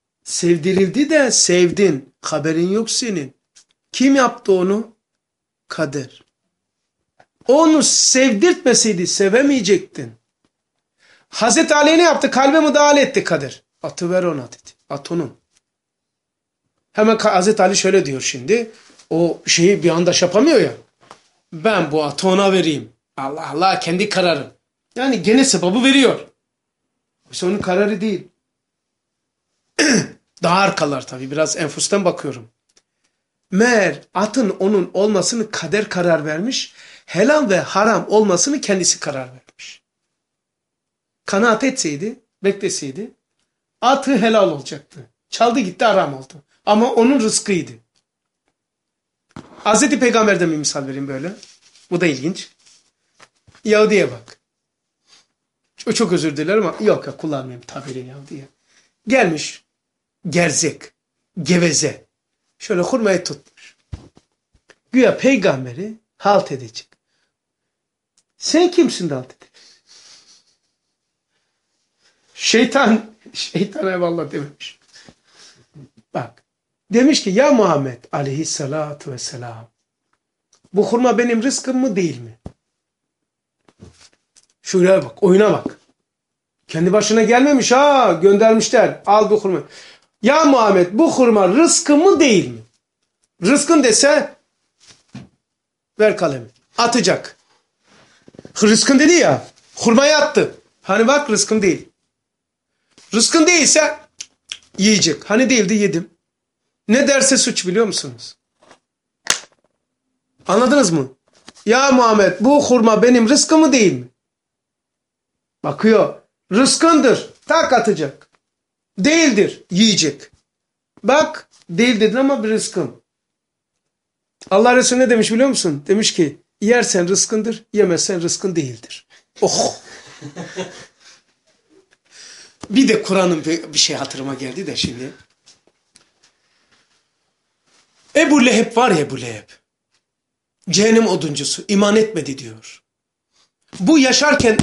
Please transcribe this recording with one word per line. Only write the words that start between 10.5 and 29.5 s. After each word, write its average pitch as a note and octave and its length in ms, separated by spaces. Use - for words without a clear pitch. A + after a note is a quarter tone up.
Hazreti C#4 460
Ali D4+ 220
ne E4+ 40
yaptı? D4+ 300
Kalbe C#4 280
müdahale D4 420
etti G3 220
Kader. C#3+ 400
"Atı E3+ 280
ver F3+ 120
ona." C#3+ 240
dedi. - 240
"At D3 220
onun." D#3+ 260
Hemen A3 260
Ka-, A3 140
Hazreti G3 320
Ali G3 140
şöyle F#3+ 280
diyor C3 160
şimdi. G3+ 500
O E3 360
şeyi F3 380
bir E3+ 60
anda E3+ 240
şey F3 140
yapamıyor A#3+ 320
ya. C#3 120
"Ben E3+ 380
bu D#3 120
atı D3 240
ona F#3+ 260
vereyim. D#3 360
Allah C#3+ 320
Allah, F3+ 300
kendi F#3 300
kararım." E3 440
Yani A#3+ 280
gene A#3+ 220
sevabı A3 380
veriyor. C4+ 440
Oysa - 200
onun G3 120
kararı G3 420
değil. G#3 260